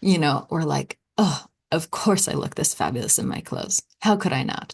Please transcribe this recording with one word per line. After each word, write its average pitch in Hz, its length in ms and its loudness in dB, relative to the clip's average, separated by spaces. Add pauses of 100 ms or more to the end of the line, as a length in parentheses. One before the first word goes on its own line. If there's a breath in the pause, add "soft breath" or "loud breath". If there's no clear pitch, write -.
You 190 180 4
know, 143 320 2
or 165 140 0
like, 143 340 -2 (180)
Ugh, 170 320 2 (220)
of 165 200 -2
course - 380 2
I - 60 -2
look 143 200 -2
this - 200 0
fabulous - 440 0
in - 100 0
my - 120 -4
clothes. - 420 -4 (180)
How 208 160 4
could 202 160 0
I 131 100 0
not? - 320 -6